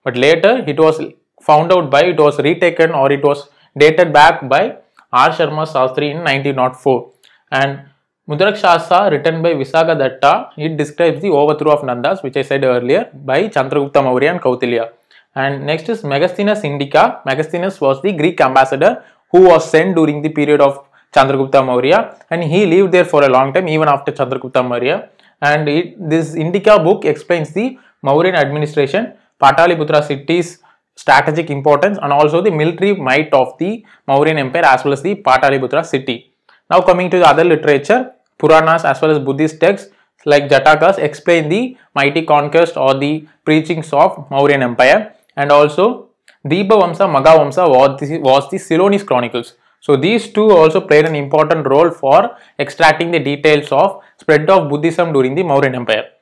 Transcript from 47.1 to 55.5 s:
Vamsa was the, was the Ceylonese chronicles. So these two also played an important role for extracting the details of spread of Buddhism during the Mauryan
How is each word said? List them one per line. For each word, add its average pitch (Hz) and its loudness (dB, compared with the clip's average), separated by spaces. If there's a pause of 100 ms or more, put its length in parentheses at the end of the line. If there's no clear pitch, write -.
Vamsa 147 0
was 135 2
the, 147 -8
was 139 0
the - -8
Ceylonese 196 0
chronicles. 120 -4 (260)
So 147 0
these 190 -2
two 214 2
also 165 4
played 156 2
an 160 -4
important 151 -2
role 147 2
for 156 0 (220)
extracting 160 0
the 170 0
details 143 0
of 165 0 (180)
spread 151 0
of 180 2
Buddhism 165 -2
during 135 0
the 175 -2
Mauryan 139 0